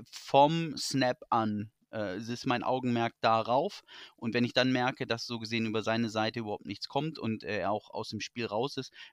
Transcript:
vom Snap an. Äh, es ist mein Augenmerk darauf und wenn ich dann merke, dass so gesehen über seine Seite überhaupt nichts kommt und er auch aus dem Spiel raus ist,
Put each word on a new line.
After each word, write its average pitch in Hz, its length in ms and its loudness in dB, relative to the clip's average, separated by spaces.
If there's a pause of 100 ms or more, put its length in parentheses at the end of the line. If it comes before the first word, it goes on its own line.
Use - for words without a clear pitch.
(100)
vom 156 680 4
Snap 127 400 2 (100)
an. 107 420 0 (200)
Äh, 101 240 -4
es 113 160 -8
ist - 160 -6
mein 120 160 0
Augenmerk 120 580 0
darauf 117 640 2 (340)
und 117 160 -4
wenn 120 120 2
ich 117 100 -2
dann 127 180 4
merke, 127 340 0
dass 117 200 -4
so 120 120 -6
gesehen 113 280 -2
über 107 160 -2
seine 113 260 0
Seite 110 320 -2
überhaupt 104 240 -6
nichts - 240 -8
kommt 151 300 -2
und 110 260 -4
er 98 260 -2
auch 107 200 -4
aus - 180 -6
dem 104 120 -8
Spiel 117 260 -6
raus 117 320 -2
ist, - 160 -10 (180)